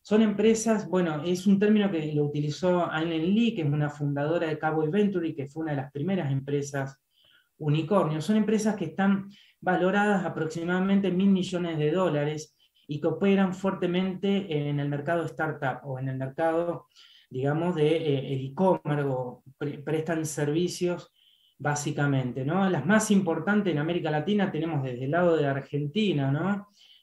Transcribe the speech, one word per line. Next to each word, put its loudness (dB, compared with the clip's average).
Son 4
empresas, 2
bueno, 0
es 0
un 6
término 4
que -2
lo 2
utilizó 0
Aileen 0
Lee, 2
que -6
es 0
una 0
fundadora -2
de -4
Cowboy -2
Venture 0
y -6
que -8
fue -8
una -4
de -2
las -8
primeras -2
empresas -4
unicornio. 0
Son 2
empresas 2
que -6
están 0
valoradas 2
aproximadamente 0
en 0
mil 4
millones 0
de 2
dólares 0
y -6
que 0
operan 4
fuertemente -2
en 0
el -2
mercado -2
startup -4
o -8
en -6
el -6
mercado, -2
digamos, -2
de, 4
eh, -2
el -4
e-commerce 0
o -6
pre-, -6
prestan -2
servicios -2
básicamente, 0
¿no? 2
Las 0
más 4
importantes 2
en 0
América -2
Latina 0
tenemos -2
desde -6
el -4
lado 4
de 2
Argentina, 0
¿no? -2